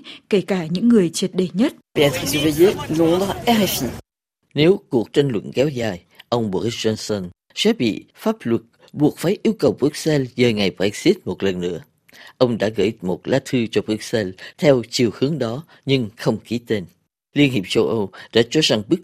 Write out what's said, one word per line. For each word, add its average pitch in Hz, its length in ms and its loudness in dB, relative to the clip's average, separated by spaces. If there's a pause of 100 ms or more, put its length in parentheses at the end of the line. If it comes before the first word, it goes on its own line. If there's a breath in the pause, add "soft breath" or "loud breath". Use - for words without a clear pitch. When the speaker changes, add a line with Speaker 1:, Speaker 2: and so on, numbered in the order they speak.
(300 loud breath)
Speaker 1:
kể 196 120 2
cả 180 240 -4
những 180 240 0
người 196 200 6
triệt 180 240 -4
để 180 200 0
nhất. 240 200 0 (260)
Speaker 2:
Béatrice 143 460 0
Leveillé, 160 280 4 (240)
Londres, 170 320 2 (160)
R - 40 0
F 208 360 0
I. 113 40 -4 (640)
Speaker 3:
Nếu 165 260 4 (100)
cuộc 113 240 0
tranh 143 140 4
luận 101 240 -4
kéo 143 180 2
dài, 110 320 -6 (280 soft breath)
ông 113 220 0
Boris 101 360 -2
Johnson 104 400 -4 (280)
sẽ 220 180 2
bị 120 320 -2 (100)
pháp 220 280 -2
luật 117 180 0 (320 soft breath)
buộc - 240 0
phải 180 260 0
yêu 220 100 2
cầu - 260 0
Bruxelles 143 580 0
dời 123 160 4
ngày 101 240 0
Brexit - 500 0
một 90 160 -6
lần 92 180 -2
nữa. 87 180 -6 (580 loud breath)
Ông 120 200 2
đã 98 120 0
gửi 110 320 0
một 90 260 -6
lá 123 180 2
thư 120 260 -2
cho 104 100 0
Bruxelles 107 520 -4 (240 loud breath)
theo 135 320 4
chiều 120 240 0
hướng 143 260 -2
đó 123 240 -6 (220 soft breath)
nhưng 131 320 0
không 113 200 -2
ký 117 300 -6
tên. 104 180 -4 (480)
Liên 143 180 4
hiệp 110 180 -2
châu 113 180 2
Âu 98 220 -2 (240 loud breath)
đã 113 160 4
cho 156 140 0
rằng 110 240 2
bức 147 160 2